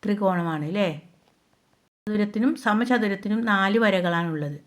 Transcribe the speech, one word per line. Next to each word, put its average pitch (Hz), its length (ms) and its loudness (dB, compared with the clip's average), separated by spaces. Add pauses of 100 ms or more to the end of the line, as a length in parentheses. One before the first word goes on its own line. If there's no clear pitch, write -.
ത്രികോണമാണ് 175 640 0
അല്ലേ? 196 200 0 (1160)
ചതുരത്തിനും 214 480 0 (140)
സമചതുരത്തിനും 214 720 0 (100)
നാല് 196 340 2
വരകളാണുള്ളത്. 170 800 0